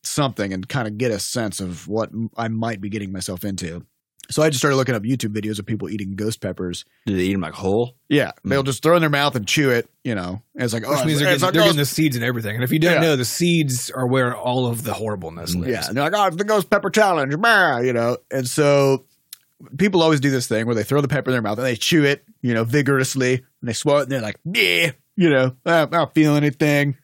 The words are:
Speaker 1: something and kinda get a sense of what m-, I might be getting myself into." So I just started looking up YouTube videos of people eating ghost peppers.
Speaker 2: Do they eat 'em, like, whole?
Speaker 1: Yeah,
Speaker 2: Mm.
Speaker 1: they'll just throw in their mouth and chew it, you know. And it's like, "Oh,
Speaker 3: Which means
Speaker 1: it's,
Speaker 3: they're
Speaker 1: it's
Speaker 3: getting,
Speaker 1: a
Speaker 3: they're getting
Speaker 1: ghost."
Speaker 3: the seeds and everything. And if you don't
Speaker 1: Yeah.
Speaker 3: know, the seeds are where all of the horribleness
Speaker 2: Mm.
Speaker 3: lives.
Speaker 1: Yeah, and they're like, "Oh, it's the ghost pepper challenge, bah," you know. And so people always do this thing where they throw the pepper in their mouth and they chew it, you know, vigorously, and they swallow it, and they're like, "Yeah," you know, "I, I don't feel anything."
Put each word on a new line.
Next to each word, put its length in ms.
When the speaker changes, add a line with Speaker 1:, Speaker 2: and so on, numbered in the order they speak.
Speaker 1:
something 500
and 160
kinda 220
get 180
a 100
sense 400
of 280
what 260
m-, 240
I 100
might 320
be 100
getting 220
myself 320
into." 380
So 140
I 60
just 100
started 160
looking 200
up 80
YouTube 320
videos 240
of 60
people 240
eating 260
ghost 260
peppers. 440
Speaker 2:
Do 80
they 80
eat 100
'em, 80
like, 120
whole? 420
Speaker 1:
Yeah, 240
Speaker 2:
Mm. 60
Speaker 1:
they'll 120
just 200
throw 120
in 60
their 80
mouth 260
and 120
chew 240
it, 160
you 120
know. 280
And 100
it's 100
like, 120
"Oh, 60
Speaker 3:
Which 140
means 80
Speaker 1:
it's, 80
Speaker 3:
they're 120
Speaker 1:
it's 80
Speaker 3:
getting, 80
Speaker 1:
a 40
Speaker 3:
they're 160
getting 80
Speaker 1:
ghost." 140
Speaker 3:
the 40
seeds 200
and 100
everything. 300
And 80
if 80
you 80
don't 160
Speaker 1:
Yeah. 60
Speaker 3:
know, 140
the 100
seeds 680
are 160
where 280
all 320
of 160
the 100
horribleness 640
Speaker 2:
Mm. 60
Speaker 3:
lives. 100
Speaker 1:
Yeah, 160
and 100
they're 60
like, 120
"Oh, 120
it's 100
the 60
ghost 260
pepper 220
challenge, 480
bah," 400
you 140
know. 240
And 160
so 580
people 260
always 160
do 120
this 160
thing 180
where 100
they 80
throw 180
the 60
pepper 220
in 40
their 80
mouth 160
and 80
they 100
chew 280
it, 200
you 120
know, 100
vigorously, 720
and 340
they 40
swallow 260
it, 40
and 80
they're 100
like, 240
"Yeah," 460
you 140
know, 260
"I, 180
I 20
don't 280
feel 220
anything." 680